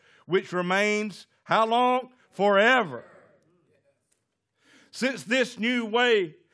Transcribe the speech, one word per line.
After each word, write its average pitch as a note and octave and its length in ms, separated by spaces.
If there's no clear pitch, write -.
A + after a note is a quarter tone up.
which F#3+ 260
remains G3 760
how A3 240
long? B3 440
Forever. G3+ 760
Since A3+ 340
this A#3+ 340
new A#3+ 260
way A3 520